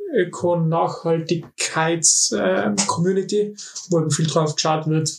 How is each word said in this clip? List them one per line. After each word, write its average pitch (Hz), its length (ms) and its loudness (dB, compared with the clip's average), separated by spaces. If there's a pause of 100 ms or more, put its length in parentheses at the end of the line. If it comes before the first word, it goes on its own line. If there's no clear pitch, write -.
(140)
Öko-Nachhaltigkeits-, 170 2250 0
ähm, 202 380 0 (120)
Community, 196 680 0 (340)
wo 170 100 2
eben 156 120 0
viel 160 160 0
drauf 156 280 0
geschaut 156 320 0
wird, 156 320 2